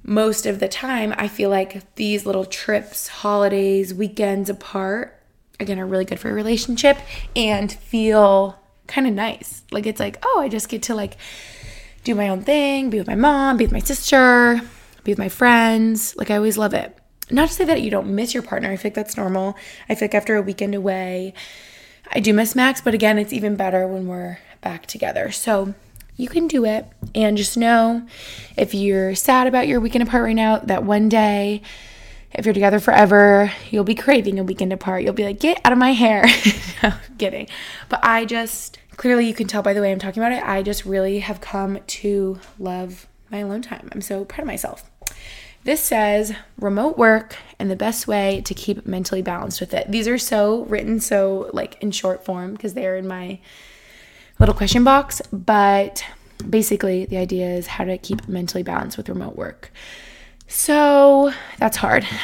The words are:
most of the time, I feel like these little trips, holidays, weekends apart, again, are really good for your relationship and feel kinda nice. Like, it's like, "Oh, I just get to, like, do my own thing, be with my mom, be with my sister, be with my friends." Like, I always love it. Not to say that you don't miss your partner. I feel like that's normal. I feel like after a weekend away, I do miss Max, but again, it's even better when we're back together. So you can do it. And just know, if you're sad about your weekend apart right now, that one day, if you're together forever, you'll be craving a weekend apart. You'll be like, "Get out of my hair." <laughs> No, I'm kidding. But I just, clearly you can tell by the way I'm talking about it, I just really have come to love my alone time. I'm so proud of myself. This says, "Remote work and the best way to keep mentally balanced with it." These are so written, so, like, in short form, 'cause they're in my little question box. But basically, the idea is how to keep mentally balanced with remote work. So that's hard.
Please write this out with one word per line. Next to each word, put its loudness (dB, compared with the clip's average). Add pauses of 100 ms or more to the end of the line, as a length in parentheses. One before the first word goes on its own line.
most 0
of -2
the 0
time, -4
I -4
feel -2
like -4
these -2
little -2
trips, -6
holidays, 0
weekends -2
apart, -6 (400)
again, -6
are -6
really -2
good -8
for -8
your -4
relationship 2 (360)
and 0
feel 4 (280)
kinda 0
nice. -6
Like, -4
it's -4
like, -4
"Oh, 2
I -2
just -6
get -6
to, -4
like, -8 (840)
do -2
my 0
own -4
thing, 0
be -2
with -4
my -4
mom, 4
be 2
with 2
my 0
sister, 4 (440)
be -2
with 0
my -4
friends." 4
Like, -4
I 2
always 0
love 0
it. -6 (340)
Not 4
to -4
say 0
that 2
you -2
don't -2
miss -4
your -4
partner. -6
I -4
feel -6
like -12
that's -6
normal. -2 (320)
I -2
feel -2
like -2
after 0
a 0
weekend -4
away, -4 (800)
I -2
do 2
miss 2
Max, 2
but 2
again, 2
it's -4
even -2
better 0
when -6
we're -8 (220)
back -10
together. -6
So -2 (420)
you -6
can 0
do 0
it. -2 (280)
And 2
just -4
know, 2 (500)
if 0
you're 0
sad 4
about 2
your 0
weekend 0
apart 2
right 0
now, 4
that -2
one 2
day, 2 (720)
if -6
you're 4
together 4
forever, 8 (200)
you'll 0
be 0
craving 2
a -2
weekend -4
apart. -4
You'll -2
be -2
like, -6
"Get 2
out 6
of 4
my 6
hair." 4
<laughs> 6 (480)
No, 2
I'm -12
kidding. -6 (400)
But -4
I 4
just, -8 (180)
clearly 4
you -2
can -4
tell -4
by 0
the 0
way 0
I'm -2
talking -6
about 0
it, -4
I -2
just -6
really -2
have -8
come -6
to -4 (200)
love -10 (240)
my -10
alone -8
time. -14
I'm -10
so -8
proud -12
of -10
myself. -10 (720)
This 0
says, 0 (240)
"Remote -2
work 4 (220)
and -4
the -2
best -4
way 0
to -8
keep -6
mentally -4
balanced -8
with -8
it." -4
These -2
are 0
so 0
written, -2
so, 0
like, -8
in -4
short -4
form, -8
'cause -10
they're -4
in -8
my -10 (1000)
little 4
question 2
box. 4 (100)
But 2 (440)
basically, 0
the -6
idea -2
is -4
how -8
to -4
keep -8
mentally -6
balanced -6
with -12
remote -10
work. -12 (760)
So 6 (260)
that's 0
hard. 2 (180)